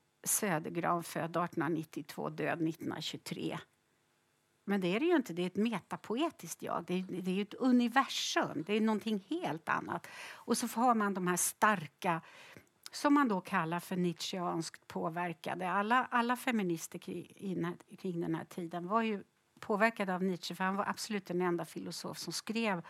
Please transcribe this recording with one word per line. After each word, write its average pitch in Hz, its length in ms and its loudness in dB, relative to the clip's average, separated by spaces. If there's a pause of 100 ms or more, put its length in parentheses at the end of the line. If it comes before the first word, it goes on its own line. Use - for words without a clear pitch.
(240)
Södergran, 170 800 2
född 165 340 -4
artonhundranittiotvå, 156 920 -2
död 156 300 -2
nittonhundratjugotre. - 1000 -4 (1040)
Men 202 160 0
det 180 160 0
är 233 40 2
det 311 60 2
ju 349 100 6
inte, 233 160 2
det 175 100 -2
är 180 40 0
ett 180 100 -4
metapoetiskt 214 1080 -2
jag, - 240 -4
det 180 80 0
är, 185 80 0
det 185 280 -4
är 185 40 2
ju 202 80 0
ett - 120 -6
universum, 247 1120 2
det 202 80 0
är 220 60 4
någonting 214 480 2
helt 302 400 -4
annat. - 380 -2 (260)
Och - 260 -2
så 247 80 -2
har 233 280 4
man 202 200 2
de 185 120 0
här 175 100 2
starka, 180 840 2 (720)
som 285 220 4
man 285 140 6
då 190 120 2
kallar 175 400 0
för - 160 -4
nietzscheanskt 175 920 -2
påverkade. 175 800 -4
Alla, 214 400 4
alla 240 260 2
feminister 190 640 0
kri-, 175 380 -10
i 190 180 -4
den 165 100 0
här, 175 100 -2 (240)
kring 170 220 -4
den 165 140 0
här 156 100 -4
tiden 175 440 -8
var 226 140 4
ju 214 200 -2 (380)
påverkade 208 540 2
av 180 80 0
Nietzsche, 185 320 -2
för 190 100 -2
han 190 120 0
var 196 120 0
absolut 196 380 -4
den 180 140 0
enda 175 240 0
filosof 170 540 -8
som - 140 -8
skrev 208 580 -2